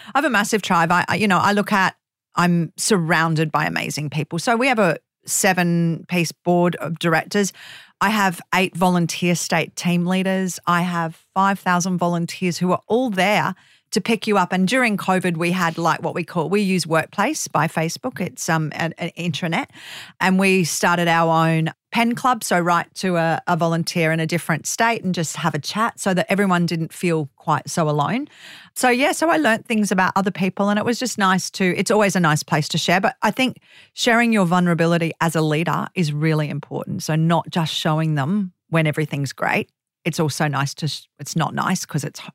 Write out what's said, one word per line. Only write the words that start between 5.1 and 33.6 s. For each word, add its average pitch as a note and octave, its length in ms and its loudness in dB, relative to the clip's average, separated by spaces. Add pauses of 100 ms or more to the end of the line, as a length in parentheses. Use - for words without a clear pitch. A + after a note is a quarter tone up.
seven-piece E3+ 1080 0
board F3 440 2
of D#3+ 220 -6
directors. F3+ 540 0 (480)
I G3 100 2
have G3 300 0 (140)
eight F#3 220 0
volunteer F3 580 2
state - 420 -2
team F3 280 0
leaders. F#3 600 -2
I F3 160 2
have E3+ 340 -4 (180)
five G3 240 2
thousand F3+ 400 0
volunteers E3+ 600 -2
who F3+ 140 0
are - 140 -2
all B3 220 0
there F#3 460 0 (380)
to G#3+ 80 2
pick - 260 -2
you G#3 100 2
up. F3+ 160 2
And F#3 160 2
during A#3+ 280 2
covid, F#3 400 0
we E3+ 160 0
had, E3+ 260 -2
like, E3 240 0
what D3 120 -4
we D#3+ 100 -4
call, D#3+ 260 -4
we G#3 100 2
use F#3 260 0
Workplace G3 600 -2
by D#3 200 0
Facebook. - 520 -6
It's, - 280 -8
um, D#3+ 260 0
an, D#3+ 240 -4
an E3+ 180 -8
intranet. F3 500 -4 (540)
And F#3 200 4
we F#3+ 240 4
started F3 420 0
our E3 420 4
own D#3+ 240 0 (200)
pen A#3 240 0
club. B3+ 260 0
So F3+ 160 0
write F3 380 0
to F#3 200 -2
a, E3 300 0
a F3 100 2
volunteer E3 560 0
in E3 60 0
a D#3+ 80 -2
different D#3+ 400 -2
state A3+ 380 0
and F3+ 100 -2
just E3+ 220 -4
have D#3 180 -2
a D3 60 -4
chat - 400 -4
so G3 140 0
that F3 140 0
everyone F#3 380 2
didn't E3 260 -4
feel D#3+ 440 -2
quite C#3+ 340 -2
so D#3+ 180 0
alone. D#3 380 -2 (480)
So, B3+ 160 2
yeah, C4+ 220 2
so D#4+ 180 0
I D#4+ 60 4
learnt A3+ 300 0
things G#3+ 260 0
about F#3 240 2
other G3 160 0
people G3 360 -2
and G#3 120 2
it - 40 -2
was A#3 140 -2
just B3+ 180 -6
nice F#3+ 360 2
to, G3 120 -2 (140)
it's G3+ 140 0
always G3+ 240 4
a F#3 40 2
nice D#3 220 2
place D#3 280 -2
to E3 80 -2
share. F3+ 220 2
But G#3+ 220 0
I A3 80 2
think B3 280 -2 (360)